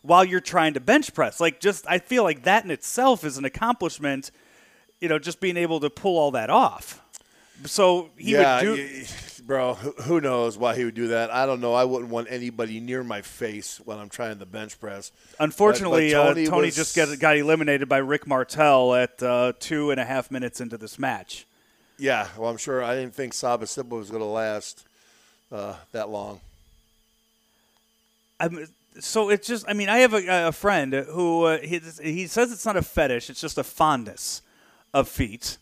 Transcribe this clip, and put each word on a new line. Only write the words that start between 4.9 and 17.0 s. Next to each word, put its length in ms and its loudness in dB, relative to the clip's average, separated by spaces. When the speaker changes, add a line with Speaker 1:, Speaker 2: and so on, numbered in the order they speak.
Speaker 1:
you 80 -2
know, 100 2
just 220 -8
being 160 0
able 240 0
to 80 -2
pull 300 0
all 140 2
that 180 -2
off. 500 2
So 540 2
he 140 -4
Speaker 2:
Yeah, 300 6
Speaker 1:
would 140 0
do 60 -4
Speaker 2:
y-, 160 -12
y-, 80 -14
bro, 260 0
who, 200 -8
who 180 2
knows 380 -2
why 180 0
he 80 -2
would 100 -4
do 140 -4
that? 240 0
I 140 2
don't 160 -2
know. 100 0
I 120 4
wouldn't 260 -2
want 180 -4
anybody 520 -8
near 220 -6
my 200 -8
face 640 -10
when 120 -10
I'm 120 -16
trying 300 -10
to 40 -16
bench 340 -14
press. 320 -14
Speaker 1:
Unfortunately, 720 4
Speaker 2:
But, 60 6
but 100 6
Speaker 1:
uh, 60 4
Speaker 2:
Tony 140 2
Speaker 1:
Tony 180 4
Speaker 2:
was 100 -2
Speaker 1:
just 180 -2
got, 240 2